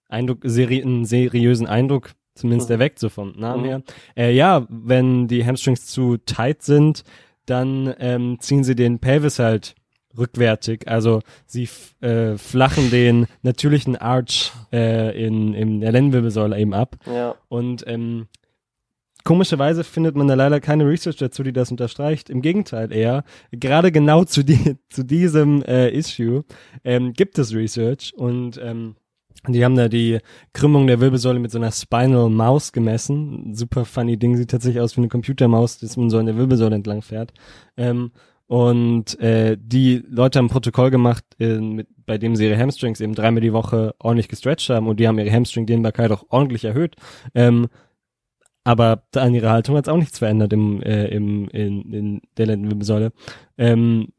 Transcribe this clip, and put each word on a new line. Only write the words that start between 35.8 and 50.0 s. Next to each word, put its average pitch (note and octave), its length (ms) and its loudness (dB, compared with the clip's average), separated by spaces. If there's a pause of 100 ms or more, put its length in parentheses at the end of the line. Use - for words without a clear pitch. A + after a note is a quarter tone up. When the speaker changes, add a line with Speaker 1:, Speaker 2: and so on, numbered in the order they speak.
Speaker 1:
man A#2+ 120 2
so A2 80 2
an A2+ 100 0
der A2 100 -2
Wirbelsäule A#2 380 2
entlang G#2 260 -6
fährt. A2 320 -12 (420)
Ähm, A#2+ 360 -4 (360)
und, A#2+ 720 0
äh, A2+ 400 2
die B2 500 2
Leute B2+ 300 2
haben B2 60 4
ein A#2 40 2
Protokoll B2+ 420 0
gemacht, A#2+ 340 2 (140)
äh, A2+ 200 -2
mit, A2 280 -8 (180)
bei A2 120 -4
dem A2+ 200 -2
sie G#2+ 100 2
ihre G#2 100 2
Hamstrings A#2+ 440 -2
eben G#2+ 140 -6
dreimal A2+ 260 0
die A2+ 100 2
Woche A2 480 -2
ordentlich A#2 300 0
gestretcht - 400 -4
haben A2+ 180 0
und A2 120 0
die A2+ 100 4
haben A2 100 0
ihre G#2 120 0
Hamstring-Dehnbarkeit A#2 800 0
auch G2+ 180 -4
ordentlich B2+ 340 0
erhöht. B2+ 320 -4 (400)
Ähm, A#2+ 320 4 (960)
aber A2+ 480 2
da C3 120 0
an B2 100 2
ihrer A2+ 180 2
Haltung A2+ 240 2
hat's C#3+ 140 -2
auch D#3 80 2
nichts D#3+ 220 -2